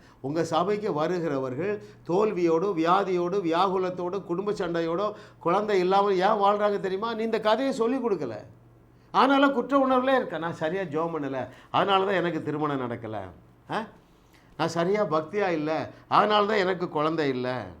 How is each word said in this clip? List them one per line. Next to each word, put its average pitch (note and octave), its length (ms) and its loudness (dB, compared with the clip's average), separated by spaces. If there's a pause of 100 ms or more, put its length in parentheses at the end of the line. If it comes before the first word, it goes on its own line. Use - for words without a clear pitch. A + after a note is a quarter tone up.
(200)
உங்க D#3 240 -2
சபைக்கு F#3 480 0
வருகிறவர்கள் D#3+ 880 -2 (240)
தோல்வியோடு, F3 680 2
வியாதியோடு, F3 680 2
வியாகுலத்தோடு, F3+ 840 -2
குடும்ப G3 280 -2
சண்டையோடு, E3+ 600 -2 (260)
குழந்தை G3+ 400 0
இல்லாமல் G3 380 4
ஏன் G3+ 260 2
வாழ்றாங்க G#3 380 2
தெரியுமா? F#3+ 340 -4
நீ A3 80 -4
இந்த A3+ 180 0
கதையை A#3 340 2
சொல்லி A3+ 220 0
கொடுக்கல, F3 380 -2 (760)
அதனால C4+ 380 6
குற்ற C4 400 2
உணர்வுலே C4 260 4
இருக்க. F3 240 0
"நான் E3 140 -4
சரியா E3 300 -2
ஜெபம் E3 320 -2
பண்ணல, C3+ 340 -4 (220)
அதனால F#3+ 340 2
தான் G3+ 100 0
எனக்கு E3 280 -2
திருமணம் D3 380 -2
நடக்கல. A#2 360 -6 (540)
ஆ? G#3+ 160 -4 (720)
நான் D#3+ 120 -2
சரியா F3+ 360 0
பக்தியா D#3+ 440 -2
இல்ல, D3+ 420 -2 (180)
அதனால G#3 380 4
தான் G#3 100 0
எனக்கு F3+ 320 0
குழந்தை D#3 400 0
இல்ல. B2 380 -4 (140)